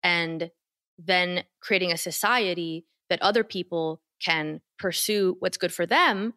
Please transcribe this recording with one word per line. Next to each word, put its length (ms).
And 480
then 480
creating 320
a 40
society 880
that 120
other 240
people 560
can 380
pursue 600
what's 180
good 140
for 140
them 520